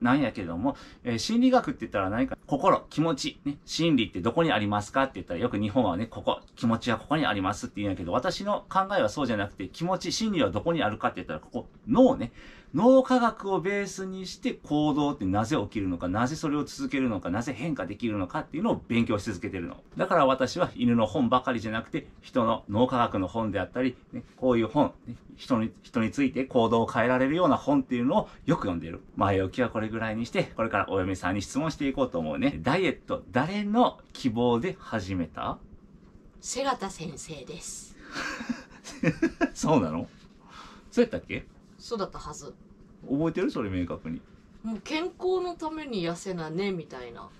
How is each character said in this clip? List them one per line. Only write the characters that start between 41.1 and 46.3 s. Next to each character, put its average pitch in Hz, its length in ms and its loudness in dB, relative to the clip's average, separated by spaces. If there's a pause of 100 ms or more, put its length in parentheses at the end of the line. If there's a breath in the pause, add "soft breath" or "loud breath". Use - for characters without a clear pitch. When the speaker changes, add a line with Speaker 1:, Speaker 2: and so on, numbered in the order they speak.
Speaker 1:
た - 60 -6
っ 80 100 -6
け？ - 200 -8 (320)
Speaker 2:
そ - 180 -8
う - 20 -4
だ 185 80 -2
っ - 40 -10
た - 80 -12
は 151 140 -12
ず。 143 220 -16 (540)
Speaker 1:
覚 156 220 0
え - 20 -6
て 170 80 -2
る？ 196 100 0
そ 135 120 -4
れ 101 80 -4
明 90 160 -2
確 80 240 -8
に。 - 100 -8 (420)
Speaker 2:
も 220 120 -6
う 196 80 -10
健 311 220 -4 (140)
康 370 220 0
の 359 140 -6
た 320 160 -8
め 311 160 -10
に 190 220 -4
痩 170 60 -2
せ 185 200 -8